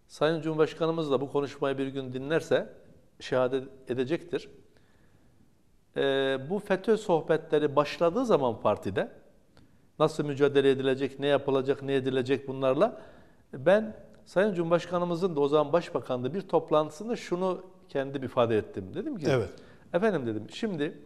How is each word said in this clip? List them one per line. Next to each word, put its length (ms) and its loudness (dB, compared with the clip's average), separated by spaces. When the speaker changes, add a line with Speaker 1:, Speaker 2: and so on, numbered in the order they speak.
Speaker 1:
Sayın 320 0
Cumhurbaşkanımız 680 0
da 100 4
bu 120 -6
konuşmayı 460 -2
bir 80 -2
gün 260 -8
dinlerse 560 0
şehadet 440 0
edecektir. 600 -4
Ee, 420 2
bu 80 -2
fetö 380 0
sohbetleri 800 0
başladığı 500 2
zaman 340 2
partide 480 0
nasıl 260 2
mücadele 460 4
edilecek, 480 0
ne 80 -2
yapılacak, 560 2
ne 120 -2
edilecek 540 0
bunlarla 520 0
ben 440 2
Sayın 280 0
Cumhurbaşkanımızın 840 0
da 40 2
o 80 4
zaman 240 2
başbakanlığı 600 -2
bir 60 -4
toplantısında 760 0
şunu 440 -4
kendim 360 -4
ifade 340 2
ettim. 260 -4
Dedim 240 -8
ki, 100 -8
Speaker 2:
Evet. 200 2
Speaker 1:
"Efendim," 340 0
dedim, 240 -4
şimdi 560 -4